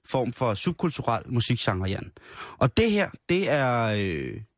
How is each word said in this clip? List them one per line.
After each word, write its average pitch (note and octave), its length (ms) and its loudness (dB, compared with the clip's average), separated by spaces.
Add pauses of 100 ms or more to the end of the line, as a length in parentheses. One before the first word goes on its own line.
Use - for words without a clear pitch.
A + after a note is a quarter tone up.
form B2 280 -2
for A#2 200 0
subkulturel C#3+ 720 -2 (100)
musikgenre, A2+ 560 0
Jan. - 220 -6 (460)
Og - 200 2
det A3+ 140 6
her, G3+ 180 2 (200)
det F3+ 200 2
er, B2+ 340 2
øh, F#2+ 580 -2 (160)